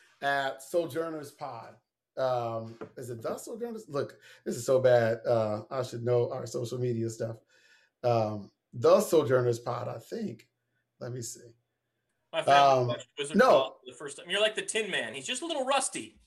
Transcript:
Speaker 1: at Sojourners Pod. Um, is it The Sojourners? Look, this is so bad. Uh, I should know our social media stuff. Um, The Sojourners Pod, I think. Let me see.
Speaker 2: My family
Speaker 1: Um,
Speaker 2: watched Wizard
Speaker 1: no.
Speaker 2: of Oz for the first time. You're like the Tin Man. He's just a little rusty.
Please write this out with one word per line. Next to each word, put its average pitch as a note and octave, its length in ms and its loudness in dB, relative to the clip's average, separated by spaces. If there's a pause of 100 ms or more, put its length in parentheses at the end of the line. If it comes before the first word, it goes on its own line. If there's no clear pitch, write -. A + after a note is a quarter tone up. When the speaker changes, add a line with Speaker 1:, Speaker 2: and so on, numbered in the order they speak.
(220)
Speaker 1:
at C#3 400 -2
Sojourners D#3+ 680 -4
Pod. A2+ 420 -14 (420)
Um, A#2 600 -2 (200)
is B2 140 -12
it A2+ 120 -10
The F3 140 -6
Sojourners? A#3 520 -12
Look, C#3 280 -4 (280)
this E3+ 120 -6
is A#2+ 80 -10
so C3 160 4
bad. A#2+ 460 4
Uh, A2 440 0
I C3 120 -4
should B2 220 -8
know A#2+ 280 2
our B2 140 -8
social B2 320 -6
media A#2 320 -2
stuff. A#2 260 -8 (680)
Um, G#2+ 480 0 (220)
The E3 280 6
Sojourners B2 580 2
Pod, A#2+ 300 -8
I A#2 100 -10
think. F3+ 500 -10 (520)
Let B2 120 -10
me B2+ 80 -8
see. A2+ 200 -12 (920)
Speaker 2:
My D#3+ 100 -2
family C#3 400 8
Speaker 1:
Um, B2 60 2
Speaker 2:
watched A#2+ 200 -8 (100)
Wizard C#3+ 180 -4
Speaker 1:
no. B3 120 8
Speaker 2:
of G3 60 8
Oz C3 180 4 (120)
for B2+ 80 -16
the - 60 -20
first C#3+ 180 -14
time. - 140 -18
You're G3+ 100 0
like G#3+ 140 2
the G3 80 -4
Tin G#3+ 280 -4
Man. C3 240 -4
He's C#3+ 120 -10
just B3+ 160 -6
a E4+ 40 -8
little D4+ 180 -4
rusty. B3+ 640 -4